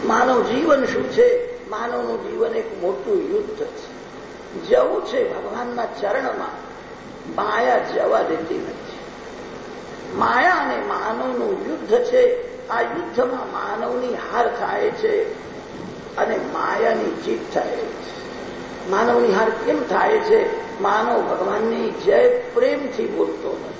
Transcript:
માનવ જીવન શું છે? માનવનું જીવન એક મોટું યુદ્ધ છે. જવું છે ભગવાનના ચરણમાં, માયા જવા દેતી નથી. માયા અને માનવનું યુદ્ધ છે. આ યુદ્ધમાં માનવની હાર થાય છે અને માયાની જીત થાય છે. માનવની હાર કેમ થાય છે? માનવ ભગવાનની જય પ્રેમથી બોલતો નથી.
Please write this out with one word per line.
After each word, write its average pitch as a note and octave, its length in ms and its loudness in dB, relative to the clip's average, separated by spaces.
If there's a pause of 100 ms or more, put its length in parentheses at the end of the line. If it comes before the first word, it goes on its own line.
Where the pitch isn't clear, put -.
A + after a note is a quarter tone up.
માનવ A#3+ 380 4
જીવન C4+ 420 4
શું - 260 0
છે? - 480 4 (100)
માનવનું B2 600 -4
જીવન G#3+ 260 0
એક - 260 -4
મોટું F#3 500 0
યુદ્ધ G3+ 340 -2
છે. - 280 -10 (760)
જવું - 360 4
છે A#3+ 280 0
ભગવાનના A#3+ 520 -4
ચરણમાં, G3+ 640 -4 (880)
માયા A3 420 2
જવા - 440 2
દેતી - 340 -2
નથી. - 440 -8 (1160)
માયા A#3+ 380 4
અને C#4 220 0
માનવનું A3+ 920 -2
યુદ્ધ A3+ 360 2
છે. - 480 4 (140)
આ A#3 140 -2
યુદ્ધમાં B3 720 -2
માનવની A#3 600 -2
હાર A3+ 460 0
થાય G3+ 300 0
છે - 460 0 (840)
અને - 200 0
માયાની - 680 0
જીત - 500 -4
થાય C3 120 0
છે. - 480 -6 (760)
માનવની A#3 440 4
હાર A3 180 4 (140)
કેમ D4 180 2
થાય G#3+ 340 4
છે? G#3+ 460 4 (160)
માનવ G#3 420 2
ભગવાનની A3 720 0 (120)
જય A#3+ 360 6 (120)
પ્રેમથી C4+ 540 0
બોલતો - 560 -2
નથી. - 160 -10